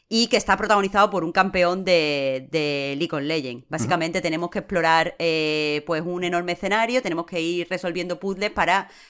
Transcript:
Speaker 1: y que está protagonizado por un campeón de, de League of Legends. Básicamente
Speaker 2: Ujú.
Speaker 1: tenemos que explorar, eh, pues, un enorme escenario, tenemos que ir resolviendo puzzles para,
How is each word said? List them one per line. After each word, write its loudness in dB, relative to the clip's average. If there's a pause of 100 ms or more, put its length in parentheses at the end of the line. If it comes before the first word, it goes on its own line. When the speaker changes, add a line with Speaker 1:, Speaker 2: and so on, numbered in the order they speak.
Speaker 1:
y 0
que 2
está 2
protagonizado 4
por -2
un -4
campeón 2
de, 2
de -2
League -2
of -2
Legends. -4
Básicamente -2
Speaker 2:
Ujú. -2
Speaker 1:
tenemos -4
que -4
explorar, 2
eh, 0
pues, -2
un -4
enorme -2
escenario, 0
tenemos -4
que -4
ir -2
resolviendo -4
puzzles -4
para, 0 (220)